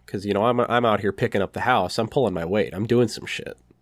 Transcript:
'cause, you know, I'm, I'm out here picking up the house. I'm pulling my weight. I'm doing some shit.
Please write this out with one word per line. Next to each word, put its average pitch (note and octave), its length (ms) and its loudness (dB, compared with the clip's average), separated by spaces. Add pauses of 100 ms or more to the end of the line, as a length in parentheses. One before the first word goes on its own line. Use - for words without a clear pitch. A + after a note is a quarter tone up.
'cause, G2 220 -8
you G2+ 60 0
know, G2+ 120 2
I'm, B2 140 2
I'm A#2+ 260 2
out G#2 160 4
here G2+ 100 0
picking G#2+ 300 0
up F2+ 120 -2
the - 80 -8
house. A2 360 0
I'm A2+ 100 0
pulling A2 280 0
my E2+ 100 -4
weight. F#2+ 280 0
I'm G2+ 120 -4
doing A#2+ 220 2
some - 180 -10
shit. - 320 -10 (240)